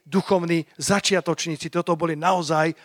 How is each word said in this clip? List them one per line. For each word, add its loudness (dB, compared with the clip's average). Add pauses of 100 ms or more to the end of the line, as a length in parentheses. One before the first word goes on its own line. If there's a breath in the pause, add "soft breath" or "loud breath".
duchovní 0 (160 soft breath)
začiatočníci, 0
toto -2
boli -2
naozaj 2 (140 loud breath)